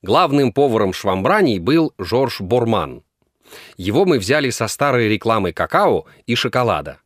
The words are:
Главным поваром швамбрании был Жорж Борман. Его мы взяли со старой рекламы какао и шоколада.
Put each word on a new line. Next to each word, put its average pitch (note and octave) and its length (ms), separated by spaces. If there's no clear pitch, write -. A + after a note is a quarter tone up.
Главным C#3+ 500
поваром A2 420
швамбрании G#2+ 640
был D3 380
Жорж A#2 440
Борман. G2+ 640
Его G#2 280
мы E3 120
взяли C3 320
со A2+ 180
старой B2 420
рекламы G#2+ 420
какао C3 540
и A#2 100
шоколада. A2 720